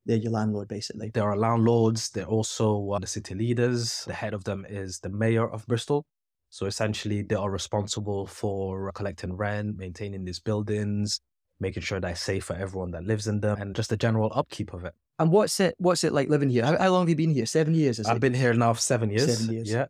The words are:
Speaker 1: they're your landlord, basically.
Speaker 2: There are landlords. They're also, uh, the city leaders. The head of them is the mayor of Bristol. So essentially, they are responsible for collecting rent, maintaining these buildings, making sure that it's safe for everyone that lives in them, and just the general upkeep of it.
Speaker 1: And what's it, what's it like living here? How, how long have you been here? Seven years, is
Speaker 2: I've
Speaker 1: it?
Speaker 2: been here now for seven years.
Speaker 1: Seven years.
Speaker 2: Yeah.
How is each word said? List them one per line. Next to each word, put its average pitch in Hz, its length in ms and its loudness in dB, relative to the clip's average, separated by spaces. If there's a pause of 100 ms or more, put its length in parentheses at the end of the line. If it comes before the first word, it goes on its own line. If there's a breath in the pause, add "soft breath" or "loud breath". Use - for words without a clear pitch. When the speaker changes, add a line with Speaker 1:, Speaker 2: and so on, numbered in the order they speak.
Speaker 1:
they're 117 140 2
your 110 140 -2
landlord, 107 360 0
basically. 107 460 -8
Speaker 2:
There 107 100 2
are 104 120 0
landlords. 113 760 4
They're 95 160 -6
also, 107 640 0
uh, 101 80 0
the 92 80 -8
city 104 280 -8
leaders. 117 720 0
The - 60 -6
head 104 220 -6
of 95 100 -8
them 98 240 -6
is 98 300 -8
the 113 100 -10
mayor 113 400 2
of 110 180 -10
Bristol. 143 380 0 (460)
So - 160 -6
essentially, 104 560 -2
they 101 140 0
are 98 140 -2
responsible 101 760 -4
for 98 680 -4
collecting 92 440 -6
rent, 104 420 -4
maintaining 95 460 -10
these 90 160 -10
buildings, 104 800 -2 (380)
making 92 260 -4
sure 98 160 -4
that 90 100 -4
it's 87 100 -8
safe 95 240 -4
for 85 120 -8
everyone 95 340 -6
that 82 140 -8
lives 107 240 -2
in 104 120 0
them, 104 200 0
and 101 140 -8
just - 160 -2
the 113 60 0
general 113 380 2
upkeep - 400 -4
of 90 100 -10
it. 85 100 -10 (240)
Speaker 1:
And 160 140 4
what's 208 280 4
it, 185 180 2
what's 175 260 2
it - 80 2
like 143 160 2
living 143 220 4
here? 120 120 4
How, 151 140 4
how 190 140 4
long 185 140 4
have 165 40 2
you 165 80 4
been 160 160 4
here? 123 140 2
Seven 160 280 2
years, 135 240 4
is 107 80 -2
Speaker 2:
I've 117 120 4
Speaker 1:
it? - 20 -2
Speaker 2:
been 127 140 4
here 127 180 4
now 117 220 6
for 113 60 -4
seven 117 280 2
years. 117 300 2
Speaker 1:
Seven 113 160 0
years. 110 180 -4
Speaker 2:
Yeah. 127 180 0